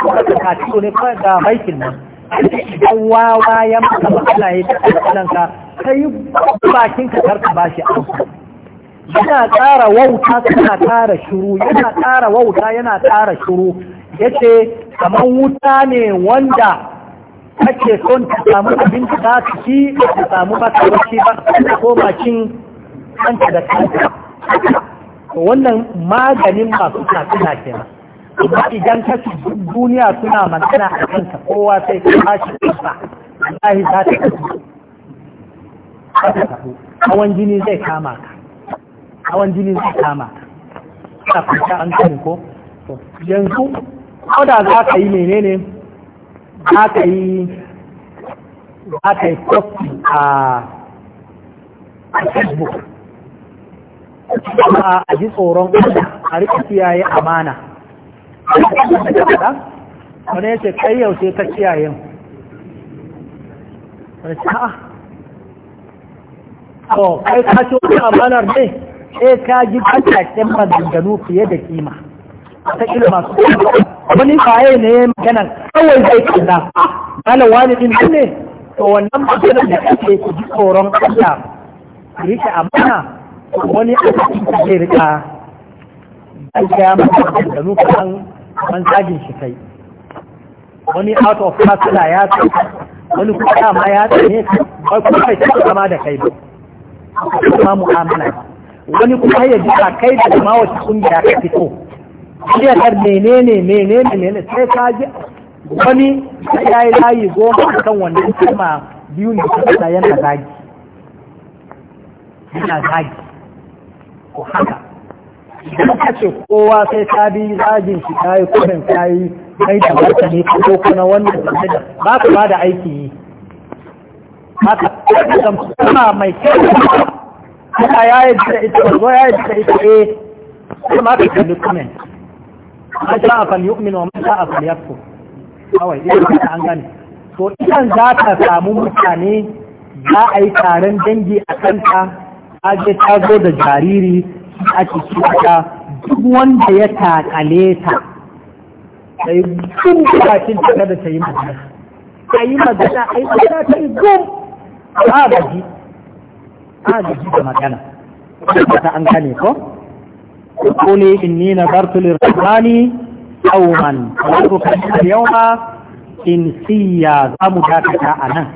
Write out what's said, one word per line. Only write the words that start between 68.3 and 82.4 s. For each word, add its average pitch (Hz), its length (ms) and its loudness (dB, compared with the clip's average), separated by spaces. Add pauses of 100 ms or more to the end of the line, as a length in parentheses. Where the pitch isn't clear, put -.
ne? 240 200 0 (560)
Eh, 254 240 4
ka 247 200 2
ji 226 140 -4
baƙaƙen 220 720 0
maganganu 190 680 0 (100)
fiye 185 180 0
da 185 120 -4
kima. 156 360 -10 (720)
Wataƙila 233 440 0
masu - 240 -2 (840)
wani 285 220 4
faye 247 380 6
ne 226 160 2
ya 240 80 6
yi 247 60 4 (100)
magana 226 240 0 (320)
kawai 302 280 6
zai 480 240 4
kalla. 180 460 0 (540)
Malam 247 260 4
wani 247 240 4
din 240 160 0
nan 240 200 2
ne? 302 120 4 (540)
To, 190 80 -2
wannan 208 400 0
maganar 262 440 2
da 170 80 0
kake - 460 0
ku 196 100 -6
ji 196 160 -8
tsoron 196 440 2
Allah, 214 440 2 (800)
ku - 120 -14
riƙe 226 220 -4